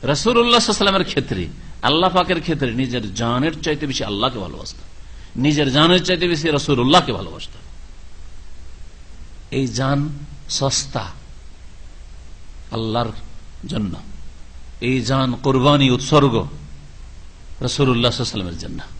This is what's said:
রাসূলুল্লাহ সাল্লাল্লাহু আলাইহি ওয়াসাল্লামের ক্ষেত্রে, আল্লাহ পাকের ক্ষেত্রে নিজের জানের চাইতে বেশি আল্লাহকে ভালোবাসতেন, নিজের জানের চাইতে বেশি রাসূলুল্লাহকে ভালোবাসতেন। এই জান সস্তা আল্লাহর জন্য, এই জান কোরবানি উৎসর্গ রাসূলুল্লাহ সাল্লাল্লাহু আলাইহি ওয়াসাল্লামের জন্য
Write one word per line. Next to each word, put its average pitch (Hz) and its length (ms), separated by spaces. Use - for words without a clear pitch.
রাসূলুল্লাহ 233 580
সাল্লাল্লাহু 196 360
আলাইহি - 180
ওয়াসাল্লামের 95 340
ক্ষেত্রে, - 0
আল্লাহ 160 280
পাকের 180 300
ক্ষেত্রে 147 320
নিজের 120 420
জানের 123 480
চাইতে 151 240
বেশি 131 180
আল্লাহকে 107 340
ভালোবাসতেন, - 500
নিজের 147 300
জানের 165 320
চাইতে 180 240
বেশি 165 200
রাসূলুল্লাহকে 143 640
ভালোবাসতেন। 90 560
এই 139 160
জান 135 420
সস্তা - 640
আল্লাহর 113 400
জন্য, 101 280
এই 127 200
জান 127 340
কোরবানি 135 560
উৎসর্গ 139 440
রাসূলুল্লাহ 123 520
সাল্লাল্লাহু - 0
আলাইহি - 40
ওয়াসাল্লামের 92 420
জন্য 71 240